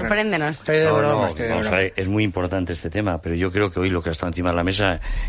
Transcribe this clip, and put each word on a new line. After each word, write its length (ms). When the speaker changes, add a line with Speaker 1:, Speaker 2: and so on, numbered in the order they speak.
Speaker 1:
¿no? 40
Speaker 2:
Sorpréndenos. 520
Speaker 1:
Estoy 180
de 80
Speaker 3:
No, 100
Speaker 1:
broma, 180
Speaker 3:
no, 140
Speaker 1:
estoy 160
de 60
Speaker 3:
vamos 160
Speaker 1:
broma. 120
Speaker 3:
a 40
ver, 160
es 100
muy 160
importante 500
este 160
tema, 320
pero 140
yo 160
creo 180
que 120
hoy 80
lo 120
que 80
ha 40
estado 160
encima 220
de 40
la 80
mesa 380